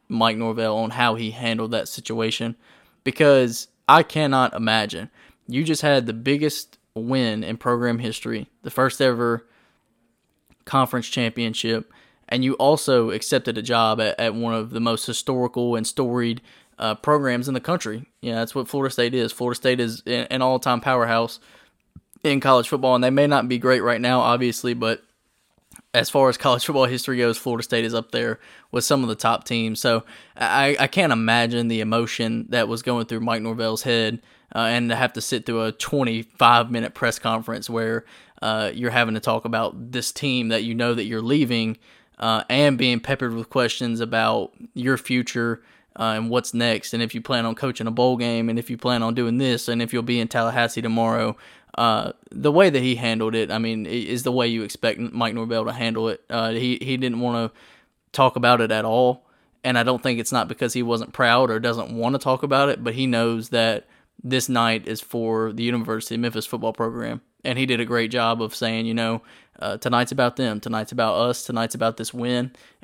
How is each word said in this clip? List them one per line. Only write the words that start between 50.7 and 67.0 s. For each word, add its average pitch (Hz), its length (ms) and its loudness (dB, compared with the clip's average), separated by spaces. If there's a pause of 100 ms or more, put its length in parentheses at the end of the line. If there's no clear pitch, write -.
tomorrow. 113 540 0 (400)
Uh, 110 360 0 (180)
the 143 200 0
way 180 200 6
that 139 100 2
he 127 140 2
handled 113 400 0
it, 110 160 0
I 110 80 -2
mean, 113 280 -4
i-, 78 40 -10
is 117 320 -4
the 127 100 0
way 123 160 2
you 113 140 -2
expect 107 360 -4
Mike 117 360 -2
Norvell 113 320 -2
to 113 60 -4
handle 113 360 -2
it. - 220 -6
Uh, 113 220 -2
he, 123 280 -2
he 131 160 -4
didn't 123 240 -2
wanna 117 320 -2 (600)
talk 131 240 4
about 120 260 4
it 110 80 0
at 110 160 0
all, 123 400 2 (360)
and 127 140 0
I 117 60 2
don't 123 200 0
think 123 160 0
it's 113 140 -4
not 120 160 0
because 120 240 -4
he 123 100 -2
wasn't 117 300 -2
proud 123 380 4
or 110 100 0
doesn't 117 340 -2
wanna 117 240 0
talk 131 240 0
about 139 280 2
it, 120 120 -4
but 117 120 -4
he 131 120 -2
knows 117 440 0
that 113 360 0 (380)
this 127 240 -2
night 117 400 2
is 110 140 -8
for 113 500 -2
the 117 120 -6
University 113 500 -2
of 117 80 -2
Memphis 110 240 -4
football 113 260 -4
program, 117 480 -6 (240)